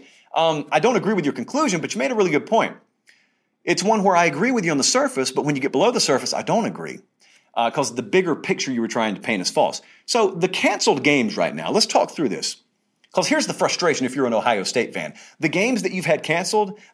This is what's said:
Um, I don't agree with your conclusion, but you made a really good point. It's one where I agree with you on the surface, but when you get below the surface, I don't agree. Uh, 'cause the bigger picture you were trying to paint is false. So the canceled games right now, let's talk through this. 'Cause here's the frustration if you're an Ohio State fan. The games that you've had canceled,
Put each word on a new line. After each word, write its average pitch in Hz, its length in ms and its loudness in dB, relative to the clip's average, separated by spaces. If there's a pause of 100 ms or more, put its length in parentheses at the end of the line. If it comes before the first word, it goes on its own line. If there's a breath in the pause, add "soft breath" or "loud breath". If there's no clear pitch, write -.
(360 soft breath)
Um, 156 360 2
I - 80 4
don't 240 160 4
agree 180 180 0
with 180 120 0
your 127 80 0
conclusion, 214 480 -2
but 135 140 -6
you 208 40 -4
made 269 120 -2
a 233 40 -2
really 190 140 4
good 147 160 0
point. 202 300 0 (880 soft breath)
It's 175 180 0
one 208 220 2
where 190 120 4
I 175 100 6
agree 170 260 0
with 226 120 0
you 165 80 0
on 143 60 0
the 127 60 0
surface, 254 480 0
but 135 120 -2
when 147 120 0
you 131 60 -4
get 135 100 -2
below 175 180 4
the 226 100 0
surface, 127 340 0
I - 100 -4
don't 196 220 0
agree. 82 340 -8 (560 soft breath)
Uh, 117 160 2
'cause 123 240 -4
the 123 80 -4
bigger 170 320 2
picture - 360 -4
you 117 100 -2
were 113 60 -2
trying 110 280 -2
to 95 60 -10
paint 107 200 -2
is 87 80 -6
false. 117 320 0 (240 soft breath)
So 220 240 2
the 175 180 -2
canceled - 560 0
games 127 320 2
right 85 180 0
now, 78 180 -6
let's 220 160 2
talk - 240 0
through 143 180 -2
this. - 280 -6 (540)
'Cause 185 160 0
here's 277 200 0
the - 80 -8
frustration 156 500 0
if 120 100 -4
you're 135 120 0
an 117 80 0
Ohio 107 260 2
State 110 320 -2
fan. 78 220 -8 (240 loud breath)
The 156 100 0
games 202 320 0
that 185 120 -4
you've 180 120 -6
had 156 160 2
canceled, 185 560 -2 (160 loud breath)